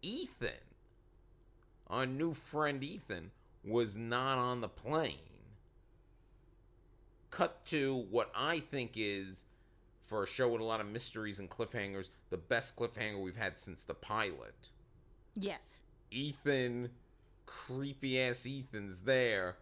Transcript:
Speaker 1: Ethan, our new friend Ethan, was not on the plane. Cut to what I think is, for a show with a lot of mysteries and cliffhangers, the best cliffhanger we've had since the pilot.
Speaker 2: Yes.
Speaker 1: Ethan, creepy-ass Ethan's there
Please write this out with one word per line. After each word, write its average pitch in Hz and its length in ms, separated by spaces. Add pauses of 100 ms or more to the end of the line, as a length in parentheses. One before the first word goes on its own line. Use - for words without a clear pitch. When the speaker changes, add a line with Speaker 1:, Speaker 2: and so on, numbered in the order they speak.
Speaker 1:
Ethan, 202 500 (1400)
our 127 180
new 147 280
friend 143 500
Ethan, 104 460 (340)
was 107 320
not 123 420
on 123 220
the 113 80
plane. 127 500 (2000)
Cut - 360
to 135 280 (160)
what 113 240
I 151 260
think 131 360
is, 98 480 (640)
for 107 160
a 95 40
show 127 220
with 117 120
a 110 40
lot 113 160
of 104 60
mysteries 107 540
and 95 100
cliffhangers, 98 580 (220)
the 90 60
best 113 400
cliffhanger 107 440
we've 92 160
had 101 220
since - 260
the 80 100
pilot. 87 760 (640)
Speaker 2:
Yes. 196 440 (320)
Speaker 1:
Ethan, 127 800 (560)
creepy-ass 131 1000
Ethan's 110 560
there 110 600